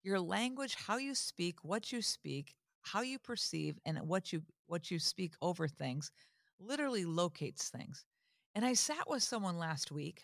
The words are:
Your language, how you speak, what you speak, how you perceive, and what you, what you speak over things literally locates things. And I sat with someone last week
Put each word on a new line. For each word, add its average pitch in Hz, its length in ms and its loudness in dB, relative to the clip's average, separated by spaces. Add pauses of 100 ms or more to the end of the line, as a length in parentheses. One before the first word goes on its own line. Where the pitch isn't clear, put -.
Your 190 200 4
language, 240 540 2
how - 200 0
you 269 180 0
speak, 175 480 0
what 202 300 -2
you 240 100 0
speak, 143 540 -4 (280)
how 208 180 -2
you 262 180 -2
perceive, 156 680 -2
and 156 220 0
what 185 240 0
you, 160 120 -2 (240)
what 170 220 -4
you 170 80 0
speak 165 440 -2
over 170 260 2
things 139 420 -4 (480)
literally 247 460 0
locates 165 640 0
things. - 380 -10 (500)
And 208 80 2
I 254 120 4
sat - 340 2
with 254 140 4
someone 196 340 2
last 160 340 -2
week 147 320 -4